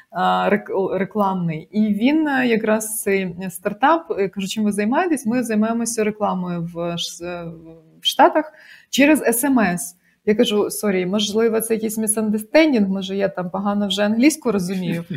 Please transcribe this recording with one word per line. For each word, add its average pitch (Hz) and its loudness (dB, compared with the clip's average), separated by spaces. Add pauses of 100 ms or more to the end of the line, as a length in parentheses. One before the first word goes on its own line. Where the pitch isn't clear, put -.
(100)
а, 185 2
рек-, 190 0
рекламний. 185 -2
І 214 2
він, 262 2
е, 262 0
якраз 214 0
цей 190 -2 (140)
стартап, 269 0
е, 196 0
каже: 190 -6
«Чим 214 -2
ви 208 2
займаєтесь?» 262 0
«Ми 247 0
займаємося 226 0
рекламою 185 -4
в 170 -6
Ш-, 170 -10 (560)
в - -4
Штатах - 4 (380)
через 285 4
S 233 0
M 233 2
S». 175 -4 (460)
Я 214 4
кажу: 208 2
«Сорі, 185 -2
можливо, 214 0
це 226 -2
якийсь 214 -4
misunderstanding, 220 2
може, 190 -4
я 196 0
там 180 -6
погано 202 -2
вже 196 -2
англійську 226 2
розумію». 180 -2 (120)